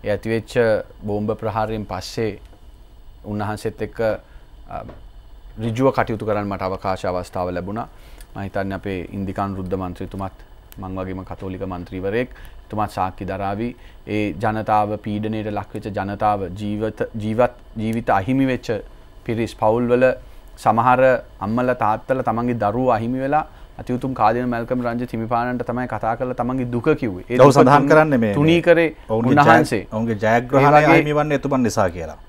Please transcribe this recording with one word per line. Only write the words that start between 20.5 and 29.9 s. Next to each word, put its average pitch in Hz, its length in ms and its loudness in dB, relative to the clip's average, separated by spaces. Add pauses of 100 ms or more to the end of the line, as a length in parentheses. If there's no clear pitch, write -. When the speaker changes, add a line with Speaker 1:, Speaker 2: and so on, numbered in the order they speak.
Speaker 1:
සමහර 120 440 4 (380)
අම්මලා 123 360 0
තාත්තලා 117 480 -2
තමන්ගේ 120 300 -2
දරුවෝ 117 380 0
අහිමි 117 280 0
වෙලා 143 260 -2 (340)
අතිඋතුම් 127 340 -4
කාදිනල් 120 340 2
මැල්කම් 120 340 -2
රංජිත් 120 300 -4
හිමිපාණන්ට 117 520 -2
තමයි 123 240 -4
කතා 113 280 -2
කරලා 127 180 -4
තමන්ගේ 123 380 -4
දුක 120 180 0
කිව්වේ. 113 400 -2
ඒ 123 80 0
Speaker 2:
ඔව්, 127 80 12
Speaker 1:
දුක 139 80 10
Speaker 2:
සඳහන් 139 240 8
Speaker 1:
තුනී-, 139 120 4
Speaker 2:
කරන්නේ 156 280 6
මේ 110 160 2
Speaker 1:
තුනී 160 280 4
කරේ 165 340 4 (140)
Speaker 2:
ඔවුන්ගේ 117 260 2
ජය-, 147 40 6
Speaker 1:
උන්වහන්සේ. 143 520 4